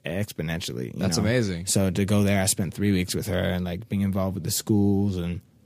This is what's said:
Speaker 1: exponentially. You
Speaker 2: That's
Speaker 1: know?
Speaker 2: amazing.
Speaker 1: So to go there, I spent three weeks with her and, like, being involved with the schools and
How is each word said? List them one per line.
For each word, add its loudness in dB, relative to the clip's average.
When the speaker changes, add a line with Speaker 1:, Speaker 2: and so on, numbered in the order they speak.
Speaker 1:
exponentially. -6
You -8
Speaker 2:
That's 0
Speaker 1:
know? 2
Speaker 2:
amazing. 0
Speaker 1:
So 2
to 0
go 4
there, 4
I 0
spent 0
three 0
weeks 0
with -4
her 0
and, 0
like, -6
being 0
involved 0
with -6
the -4
schools 2
and -4